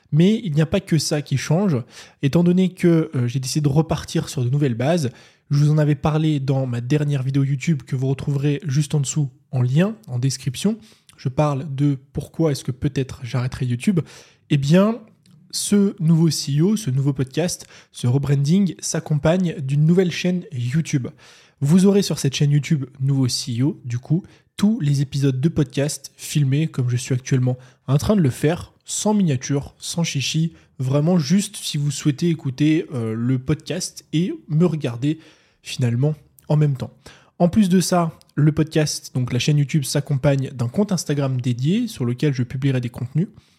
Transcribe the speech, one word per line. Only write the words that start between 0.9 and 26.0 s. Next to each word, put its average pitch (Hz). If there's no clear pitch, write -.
ça 147
qui 139
change. 170
Étant 156
donné 180
que, 165
euh, 123
j'ai 127
décidé 131
de 139
repartir 156
sur 127
de 120
nouvelles 143
bases, 139
je 143
vous 147
en 156
avais 147
parlé 156
dans 135
ma 120
dernière 143
vidéo 135
YouTube 139
que -
vous 127
retrouverez 139
juste 143
en 151
dessous 139
en 127
lien, 165
en 123
description. 135
Je -
parle 143
de 139
pourquoi 160
est-ce 131
que -
peut-être -
j'arrêterai 123
YouTube. 127
Eh 147
bien, 185
ce -
nouveau 165
C 143
E -
O, 202
ce 139
nouveau 139
podcast, 143
ce -
rebranding 143
s'accompagne 160
d'une 143
nouvelle 175
chaîne 180
YouTube. 127
Vous 175
aurez 196
sur 156
cette 135
chaîne 143
YouTube 143
nouveau 135
C 120
E -
O, 151
du 120
coup, 160
tous 220
les 143
épisodes 135
de 160
podcast 151